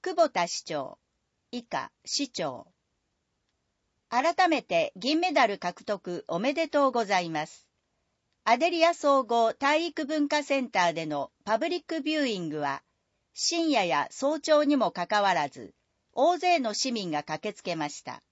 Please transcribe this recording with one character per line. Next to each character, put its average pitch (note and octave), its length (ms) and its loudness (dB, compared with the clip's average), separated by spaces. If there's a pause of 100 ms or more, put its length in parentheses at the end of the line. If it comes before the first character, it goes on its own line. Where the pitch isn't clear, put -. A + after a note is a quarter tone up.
久 F4+ 140 -6
保 E4 140 4
田 F3 180 0
市 - 160 -10
長、 D3 360 -6 (520)
以 A#3+ 120 -8
下 C#3 280 -6 (120)
市 - 260 -4
長。 C#3+ 380 -6 (1400)
改 E4 380 2
め D4 140 2
て E3 340 0
銀 C#4 240 0
メ F4+ 120 0
ダ G#3+ 160 4
ル G3+ 100 -2
獲 - 260 -8
得 F#3 440 -6
お E3+ 120 -2
め C4 140 0
で D#4+ 140 -2
と C#4+ 200 2
う B3+ 40 2
ご A#3 140 0
ざ F#3 160 2
い E3+ 80 -6
ま D#3 180 -4
す。 - 200 -20 (760)
ア A#3 140 4
デ D#4+ 120 2
リ E4 160 2
ア E4+ 80 4
総 C#4 300 2
合 A3+ 300 2
体 D#4 340 0
育 D4+ 180 -6
文 D4 220 0
化 D4 160 0
セ C#4 180 0
ン A#3+ 80 -6
タ F#3 120 0
ー E3+ 120 4
で E3 120 -4
の D3 260 -4 (120)
パ A3 140 0
ブ D#4 120 -2
リ F4 100 -2
ッ - 60 -14
ク D#4+ 160 -6
ビ D4+ 120 -2
ュ D4+ 100 0
ー - 20 2
イ G#3+ 140 -2
ン E3 100 -4
グ D3+ 100 -6
は、 C#3+ 240 -4 (500)
深 E4 360 -2
夜 A3 160 2
や D3+ 260 0
早 D4 280 -2
朝 D4+ 240 4
に C#4+ 140 4
も G3 140 2
か F3 160 -6
か G#3 140 2
わ G3 120 4
ら D3 160 0
ず、 A#2+ 240 -16 (400)
大 E4 240 2
勢 F4 220 4
の A3+ 140 -2
市 B3+ 200 -2
民 F#3+ 180 -4
が D3 120 -2
駆 D#3+ 300 -8
け - 40 -20
つ - 40 -20
け F3 140 -4
ま D3 140 -4
し - 140 -14
た。 B2+ 180 -14 (100)